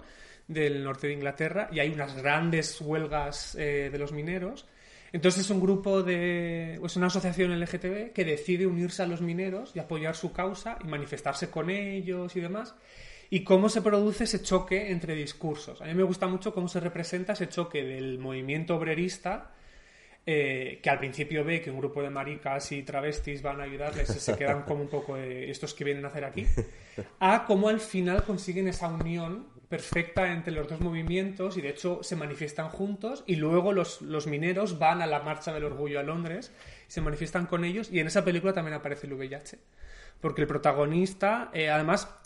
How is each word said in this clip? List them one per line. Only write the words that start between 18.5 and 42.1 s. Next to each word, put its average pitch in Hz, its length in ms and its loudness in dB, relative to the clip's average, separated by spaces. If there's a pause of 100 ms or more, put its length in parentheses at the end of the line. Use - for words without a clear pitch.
obrerista, 175 720 -2 (760)
eh, 135 560 0
que - 80 0
al 139 120 4
principio 147 420 -2
ve 165 180 0
que 151 80 -8
un 131 100 -6
grupo 139 220 -2
de 143 100 -4
maricas 139 600 -4
y 143 140 -4
travestis 143 580 -4
van 139 180 -4
a 139 40 -8
ayudarles 143 460 -2
y - 100 -2
se 104 160 0
quedan 143 260 2
como 147 200 -2
un 143 60 -4
poco 143 280 -4
de, 131 340 -6
"¿estos 147 240 -8
qué - 80 -8
vienen 143 220 -2
a 139 40 -6
hacer 147 160 -6
aquí?", - 220 -4 (720)
a 220 260 8
cómo 208 240 6
al 214 120 4
final 185 420 2
consiguen 185 460 0
esa 175 180 -2
unión 165 600 -4 (200)
perfecta 175 640 0
entre 165 200 -4
los 151 160 -4
dos 160 120 -6
movimientos 180 760 -2
y 170 40 -2
de 139 100 -4
hecho 175 340 -4
se - 100 -6
manifiestan 151 540 -6
juntos 202 580 -4
y 185 80 2
luego 170 380 4
los, 180 280 0
los 151 280 -4
mineros 175 500 0
van 165 240 4
a 160 60 2
la 147 100 2
Marcha 151 340 -4
del 151 120 -4
Orgullo 143 340 -2
a 143 60 -2
Londres 165 480 -4 (360)
y - 40 -20
se - 80 -4
manifiestan 156 460 0
con 170 180 0
ellos 190 260 -2
y 175 80 0
en 156 80 2
esa 180 180 2
película 180 280 2
también 160 220 -2
aparece 143 340 -6
el 139 60 -6
V 135 120 -6
I 135 80 -10
H. - 240 -14 (600)
Porque 156 200 -2
el 147 60 4
protagonista, 160 1040 2
eh, 156 160 2
además, 156 400 2 (180)